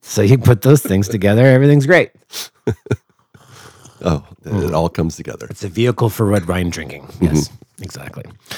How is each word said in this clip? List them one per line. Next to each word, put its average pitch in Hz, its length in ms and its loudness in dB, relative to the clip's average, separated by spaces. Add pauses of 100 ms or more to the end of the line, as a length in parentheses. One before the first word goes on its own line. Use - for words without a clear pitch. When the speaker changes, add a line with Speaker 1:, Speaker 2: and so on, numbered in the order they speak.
Speaker 1:
So - 140 -2
you 104 160 4
put 120 240 2
those 139 200 4
things 95 260 -2
together, 104 360 2
everything's 139 400 4
great. 160 280 2 (540)
<laughs> 113 60 -2 (1300)
Speaker 2:
Oh, - 220 -2 (200)
it 78 60 -14
Speaker 1:
Mm. 90 220 -4
Speaker 2:
all 82 160 -2
comes 82 280 -6
together. - 340 -16
Speaker 1:
It's - 140 -14
a 101 40 -8
vehicle 113 420 -2
for 110 160 -2
red 98 200 0
wine 90 240 -2
drinking. 71 360 -12
Speaker 2:
Mm-hmm. - 180 -4
Speaker 1:
Yes, 76 260 0 (320)
exactly. - 400 -16 (360)